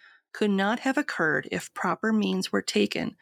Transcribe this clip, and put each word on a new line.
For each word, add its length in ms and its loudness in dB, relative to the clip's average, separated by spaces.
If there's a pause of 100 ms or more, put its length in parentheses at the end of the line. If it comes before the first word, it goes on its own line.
(320)
could 180 0
not 300 0
have 160 -2
occurred 540 0
if 240 -6
proper 380 -2
means 380 0
were 120 0
taken 600 0